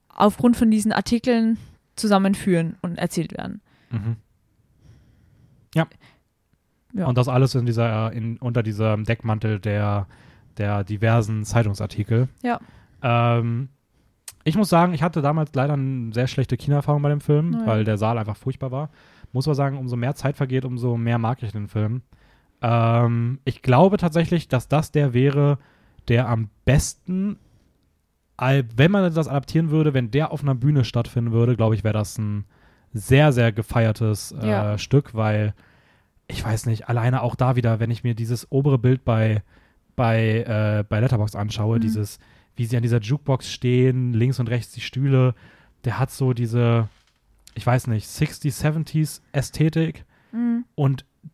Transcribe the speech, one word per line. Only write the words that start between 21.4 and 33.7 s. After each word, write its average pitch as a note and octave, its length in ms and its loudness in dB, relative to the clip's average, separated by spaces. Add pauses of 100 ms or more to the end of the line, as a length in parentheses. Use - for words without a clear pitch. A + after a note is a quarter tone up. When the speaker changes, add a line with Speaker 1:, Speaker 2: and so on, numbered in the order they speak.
Speaker 2:
ich G#2 100 -8
den G#2 160 -8
Film. A2 340 -2 (580)
Ähm, A#2 880 2
ich - 160 -6
glaube E3 340 6
tatsächlich, E3 520 0
dass B2+ 200 -2
das D3+ 240 0
der C#3+ 220 2
wäre, C#3 440 2 (500)
der B2 200 2
am A2 220 -2 (160)
besten F#3 720 0 (1040)
all-, C3+ 220 2 (120)
wenn D3 140 6
man F#3+ 240 2
das D#3 140 -2
adaptieren D3+ 420 0
würde, D3+ 240 2
wenn B2 160 0
der D3 220 0
auf D3 100 -8
einer C#3 120 2
Bühne C3+ 300 2
stattfinden A#2 480 -2
würde, A#2 240 4
glaub A2 160 2
ich, G#2 120 -2
wär A2 80 0
das G#2+ 260 -4
ein G#2 260 -4 (480)
sehr, C3+ 400 4
sehr A#2 200 2
gefeiertes, A2 800 -2